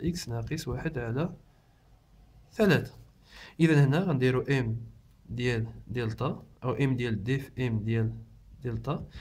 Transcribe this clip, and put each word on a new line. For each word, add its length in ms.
إكس 200
ناقص 400
واحد 300
على 360
ثلاثة. 420
إذا 240
هنا 140
غنديرو 420
إم 360
ديال 380
دلتا 580
أو 80
إم 240
ديال 280
دي 140
في 300
إم 100
ديال 340
دلتا 440